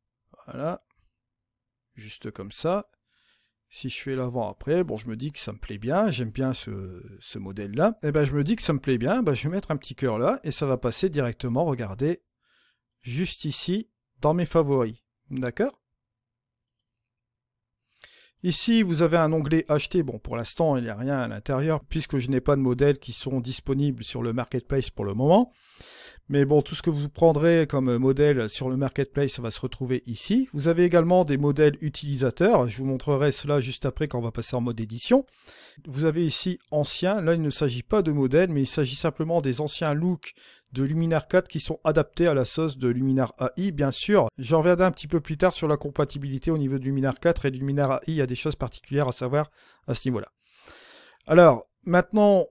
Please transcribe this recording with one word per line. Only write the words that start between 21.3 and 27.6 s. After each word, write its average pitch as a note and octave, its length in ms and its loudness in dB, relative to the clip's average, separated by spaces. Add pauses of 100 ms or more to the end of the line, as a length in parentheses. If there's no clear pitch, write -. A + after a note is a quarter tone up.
puisque D3 340 -4
je B2 120 -2
n'ai C3 100 2
pas C#3+ 140 2
de C#3 60 2
modèles C3 400 2
qui - 120 -12
sont C3 280 -4
disponibles C3 640 -2
sur - 180 -6
le A2+ 100 -2
marketplace B2+ 580 -4
pour - 140 -6
le G2 100 -4
moment. E3+ 380 4 (760)
Mais C#3+ 160 4
bon, D3 160 6
tout - 140 -6
ce - 80 -6
que F3 80 2
vous D3 180 -2
prendrez E3 600 4